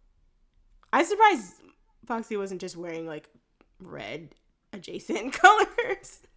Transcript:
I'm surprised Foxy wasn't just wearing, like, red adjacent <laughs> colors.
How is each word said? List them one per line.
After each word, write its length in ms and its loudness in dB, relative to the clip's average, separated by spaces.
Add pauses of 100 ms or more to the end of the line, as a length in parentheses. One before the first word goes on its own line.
(920)
I'm 140 4
surprised 480 2 (520)
Foxy 320 -6
wasn't 240 -8
just 160 -10
wearing, 280 -8
like, 240 -12 (500)
red 500 -14 (440)
adjacent 600 -8
<laughs> 80 -8
colors. 760 4 (180)